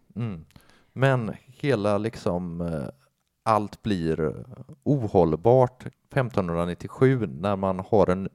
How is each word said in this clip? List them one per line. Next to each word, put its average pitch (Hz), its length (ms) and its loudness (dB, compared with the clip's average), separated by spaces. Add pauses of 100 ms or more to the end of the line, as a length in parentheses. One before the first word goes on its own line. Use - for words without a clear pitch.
(160)
Mm. 101 300 -8 (480)
Men 127 400 0 (120)
hela 104 520 0
liksom, 90 640 -4
eh, 80 260 -4 (560)
allt 107 400 -2
blir 80 640 -2 (380)
ohållbart 113 1040 2 (260)
femtonhundranittiosju 101 1160 0
när 85 280 -4
man 95 240 -2
har 92 300 4
en 95 240 -2